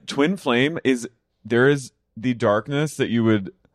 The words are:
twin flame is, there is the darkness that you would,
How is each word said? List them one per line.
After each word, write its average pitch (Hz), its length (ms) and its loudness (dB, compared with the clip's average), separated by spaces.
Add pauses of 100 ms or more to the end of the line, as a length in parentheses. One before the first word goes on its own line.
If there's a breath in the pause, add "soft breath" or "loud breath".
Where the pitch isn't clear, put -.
twin 156 280 0
flame 143 460 0
is, 127 260 0 (360)
there 117 240 4
is 139 240 0 (240)
the 123 180 -2
darkness 120 600 -2
that 123 120 0
you 117 140 0
would, 110 300 0 (220)